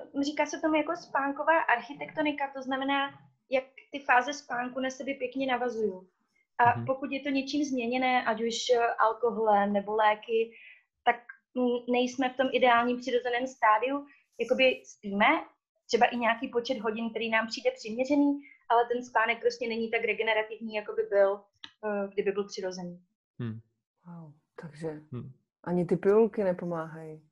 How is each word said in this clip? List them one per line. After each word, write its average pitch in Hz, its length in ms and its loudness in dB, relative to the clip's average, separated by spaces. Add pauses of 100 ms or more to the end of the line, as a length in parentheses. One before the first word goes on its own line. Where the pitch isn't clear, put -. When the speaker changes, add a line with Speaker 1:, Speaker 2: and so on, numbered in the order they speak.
(260)
Speaker 1:
říká 302 200 0
se 302 160 -6
tomu 311 140 2
jako 294 200 0
spánková 285 680 0
architektonika, 285 920 -2
to 269 60 -8
znamená, 269 480 0 (420)
jak 262 120 0 (280)
ty 285 80 -8
fáze 254 340 4
spánku 254 460 -8
na 262 100 -2
sebe 262 240 -6
pěkně 262 340 -4
navazují. 226 460 -2 (640)
A 240 200 6
Speaker 2:
Mhm. 233 80 -6
Speaker 1:
pokud 262 260 -4
je 269 120 -4
to 294 60 -4
něčím 269 360 -2
změněné, 254 600 0
ať 220 160 -2
už, 233 140 -2 (140)
eh, 233 180 4 (120)
alkoholem 214 760 2
nebo 202 220 -2
léky, 220 560 2 (540)
tak, 240 100 4 (420)
mm, 247 360 0
nejsme 247 360 0
v 254 80 -16
tom 262 140 2
ideálním 247 480 4
přirozeném 247 480 -2
stádiu. 254 580 2 (340)
Jakoby 254 460 2
spíme, 202 400 -2 (640)
třeba 233 180 4
i - 120 2
nějaký 233 300 0
počet 240 320 -4
hodin, 226 300 -4
který 226 200 -6
nám 220 180 0
přijde 233 240 -4
přiměřený, 277 680 0 (300)
ale 233 220 4
ten 247 120 -4
spánek 226 380 0
prostě 240 260 -2
není 226 240 -4
tak 233 100 0
regenerativní, 220 760 -2
jako 208 180 -6
by 220 160 -2
byl, 202 320 4 (440)
eh, 202 280 -4
kdyby 196 180 0
byl 196 160 -2
přirozený. 185 520 -8 (400)
Speaker 2:
Hmm. 113 200 -8 (480)
Speaker 3:
Wow, 165 260 -18 (280)
takže 151 400 -12 (100)
Speaker 2:
Hmm. 123 200 -12 (320)
Speaker 3:
ani 175 220 0
ty 175 120 0
pilulky 208 460 4
nepomáhají. 160 800 -6 (100)